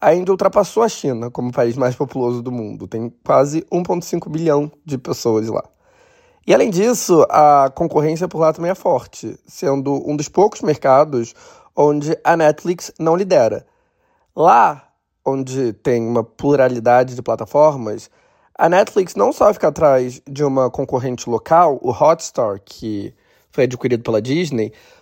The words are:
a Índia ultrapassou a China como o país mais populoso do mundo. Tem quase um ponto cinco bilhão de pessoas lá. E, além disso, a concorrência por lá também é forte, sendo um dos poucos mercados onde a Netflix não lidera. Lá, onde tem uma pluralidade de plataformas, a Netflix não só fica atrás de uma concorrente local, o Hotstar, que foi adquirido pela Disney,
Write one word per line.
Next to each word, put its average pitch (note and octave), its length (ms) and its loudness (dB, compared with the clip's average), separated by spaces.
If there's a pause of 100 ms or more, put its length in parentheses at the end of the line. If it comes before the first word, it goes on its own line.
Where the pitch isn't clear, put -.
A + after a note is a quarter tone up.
a D#3+ 140 4
Índia F3+ 180 0
ultrapassou G3 500 0
a A#3 60 2
China A#2+ 420 -6
como B2 200 -8
o - 20 -8
país A#2+ 240 -2
mais B2 180 -2
populoso B2 460 -4
do B2 100 -10
mundo. G#2+ 360 -10
Tem A2+ 260 -10 (100)
quase C#3+ 480 0
um F3+ 120 -2
ponto F3+ 220 -4
cinco - 260 -8
bilhão D3+ 400 -2 (120)
de C#3+ 140 -8
pessoas A2 520 -4
lá. A2 140 -6 (840)
E, F3+ 80 4
além B3+ 160 2
disso, F#3 580 2
a C#3+ 460 4
concorrência D#3+ 520 -2
por F3 120 -8
lá D#3+ 120 2
também E3 200 -4
é F#3+ 40 -4
forte, - 720 -6
sendo C#3 640 -4
um D3 80 -4
dos D3 140 -6
poucos G#3 320 2
mercados C#3+ 720 0 (420)
onde D3 480 0
a D#3+ 100 2
Netflix E3 640 0
não D#3+ 160 0
lidera. F3 520 0 (680)
Lá, F3 540 2 (340)
onde C3 520 -4
tem A#2+ 280 -2
uma A#2 220 -2
pluralidade B2+ 920 2
de B2 60 -10
plataformas, A#2+ 880 0 (520)
a D#3 80 4
Netflix F#3 460 0
não A#3+ 180 2
só G#3 220 2
fica - 140 -2
atrás C3+ 600 0
de C#3+ 140 -8
uma C3+ 260 0
concorrente B2+ 600 -6
local, D#3 500 2
o B2 100 -2
Hotstar, B2 760 0
que G#2 500 -10 (380)
foi C#3 120 0
adquirido B2 380 -2
pela A2+ 180 0
Disney, C3+ 520 -4 (300)